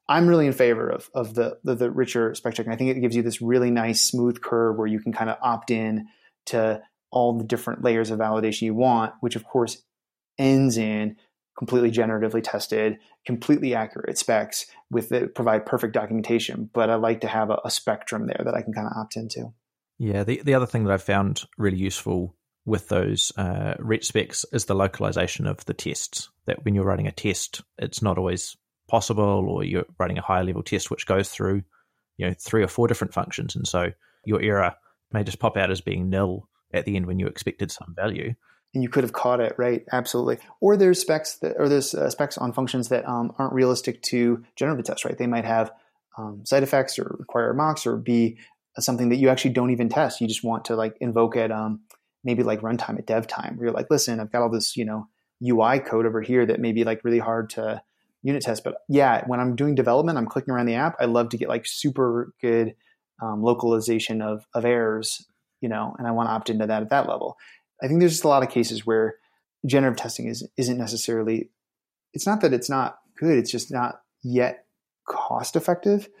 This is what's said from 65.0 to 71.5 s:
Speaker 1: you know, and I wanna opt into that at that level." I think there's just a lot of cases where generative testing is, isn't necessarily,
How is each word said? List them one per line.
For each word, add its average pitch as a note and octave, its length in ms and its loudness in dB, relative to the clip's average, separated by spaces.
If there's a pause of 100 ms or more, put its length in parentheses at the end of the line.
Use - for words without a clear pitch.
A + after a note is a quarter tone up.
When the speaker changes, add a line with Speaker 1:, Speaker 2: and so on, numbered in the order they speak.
Speaker 1:
you B2+ 60 -4
know, A2 300 -6
and A#2+ 80 -6
I A#2 40 0
wanna A2+ 200 0
opt A2 200 -4
into A2 160 -2
that G#2+ 160 0
at A2 80 -6
that C#3 180 2
level." - 300 -6 (440)
I C3 60 -2
think E3 120 4
there's F3 120 6
just D#3+ 120 -2
a D#3 40 4
lot C#3 140 6
of B2+ 80 0
cases A2+ 340 0
where A2 320 2 (500)
generative C3 320 4
testing - 300 -6
is, A#2 180 -8 (120)
isn't B2 180 0
necessarily, A2+ 720 -2 (640)